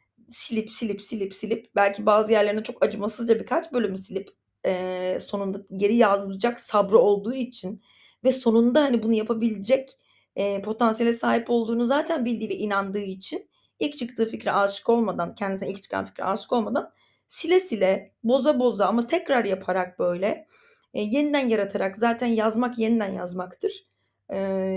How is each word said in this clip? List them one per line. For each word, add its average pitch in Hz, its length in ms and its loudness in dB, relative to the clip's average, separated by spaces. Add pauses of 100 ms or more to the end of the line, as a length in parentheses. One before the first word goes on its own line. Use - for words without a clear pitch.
(280)
silip, - 440 -4
silip, 202 300 -4
silip, 196 320 -8
silip, - 420 -8
belki 202 300 0
bazı 214 260 4
yerlerine 208 300 2
çok - 220 -4
acımasızca 220 560 0
birkaç 311 320 -4
bölümü 196 260 -2
silip, 190 320 -8 (340)
eee, 185 560 -2
sonunda 196 380 -6 (180)
geri 202 200 2
yazılacak 202 640 2
sabrı 202 380 4
olduğu 202 360 4
için 233 480 -8 (420)
ve 254 80 6
sonunda, 240 500 4
hani, 240 200 2
bunu 226 100 0
yapabilecek, 220 800 0 (460)
eee, 196 260 -2
potansiyele 226 500 2
sahip 233 380 0
olduğunu 233 360 2
zaten 285 380 0
bildiği 220 240 -2
ve - 80 -4
inandığı 196 440 -2
için 190 500 -10 (280)
ilk 294 200 -2
çıktığı 233 280 -2
fikre 220 260 -4
aşık 196 360 0
olmadan, 180 460 0
kendisine 196 360 -4
ilk 196 120 -10
çıkan 196 220 -6
fikre - 200 -10
aşık 190 280 -4
olmadan 240 400 -2 (360)
sile 359 320 2
sile, 196 540 0 (100)
boza 254 360 4
boza 208 260 2
ama 233 200 2
tekrar 294 380 0
yaparak 190 540 -2
böyle, 180 480 -2 (480)
eee, 208 80 -4
yeniden 277 460 0
yaratarak, 196 480 -2
zaten 233 300 0
yazmak 226 520 0
yeniden 220 340 0
yazmaktır. 180 720 -8 (440)
Eee, 190 80 -6 (380)